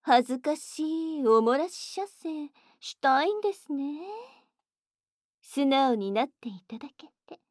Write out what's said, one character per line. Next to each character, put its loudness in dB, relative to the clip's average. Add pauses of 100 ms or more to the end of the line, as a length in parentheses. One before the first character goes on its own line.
恥 4
ず -4
か 0
し -4
い 2
お 8
も 4
ら -2
し -14
射 -8
精 -10 (280)
し -14
た 4
い 0
ん -4
で 0
す -12
ね。 -6 (1400)
素 -4
直 4
に -4
な 0
っ -18
て -14
い -14
た -12
だ -16
け -20 (180)
て -20 (120)